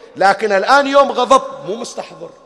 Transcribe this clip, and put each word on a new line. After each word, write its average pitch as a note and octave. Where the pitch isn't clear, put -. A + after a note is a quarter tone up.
لكن G3
الآن B3
يوم C#4
غضب A#3+
مو G#3
مستحضر E3+